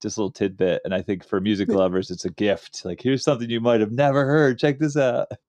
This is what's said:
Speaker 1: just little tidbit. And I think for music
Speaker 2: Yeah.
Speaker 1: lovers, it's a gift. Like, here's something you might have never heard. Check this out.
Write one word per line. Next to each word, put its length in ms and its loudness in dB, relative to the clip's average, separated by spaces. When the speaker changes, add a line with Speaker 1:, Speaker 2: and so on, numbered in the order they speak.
Speaker 1:
just 160 -8
little 120 -2
tidbit. 540 -2
And 100 -4
I 60 -2
think 240 -6
for 160 -2
music 300 0
Speaker 2:
Yeah. 60 2
Speaker 1:
lovers, 340 0
it's 160 -8
a 40 -6
gift. 540 -4
Like, 160 -8
here's 240 0
something 260 0
you 100 -2
might 200 4
have 100 0
never 360 2
heard. 320 4
Check 200 0
this 180 0
out. 320 0